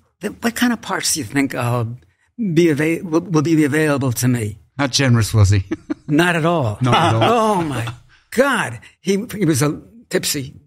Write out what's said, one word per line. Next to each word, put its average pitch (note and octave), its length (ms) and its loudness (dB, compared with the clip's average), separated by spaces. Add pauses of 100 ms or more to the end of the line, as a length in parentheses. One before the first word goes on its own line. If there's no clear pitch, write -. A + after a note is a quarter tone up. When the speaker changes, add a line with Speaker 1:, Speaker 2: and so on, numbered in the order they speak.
(200)
Speaker 1:
th-, G3+ 220 -10
what A#3 120 -2
kind B3 180 0
of A3 100 -6
parts F3 320 -4
do D#3+ 60 -4
you B2+ 40 -6
think C#3 300 -2
I'll A#2+ 420 -2 (400)
be F3 320 2
ava-, D#3 360 0
will, E3 180 -2
will D#3 200 0
be D#3 220 2
available C#3+ 480 0
to B2+ 160 -2
me?" A2+ 300 -2 (200)
Speaker 2:
How C#3+ 80 0
generous B2 460 2
was G#2 180 4
he? G2+ 140 2 (220)
<laughs> - 220 -8
Speaker 1:
Not E3+ 280 2
at D#3 80 0
all. C#3+ 380 0
Speaker 2:
Not C3 120 2
at E3 200 4
all. A2 80 2 (380)
Speaker 1:
Oh - 20 0
my A#2+ 280 -4 (400)
God. G3+ 500 0 (200)
He, F#3 120 -2 (200)
he G#3 140 -2
was D3 160 2
a D3 180 -2 (300)
tipsy D3 440 -6 (120)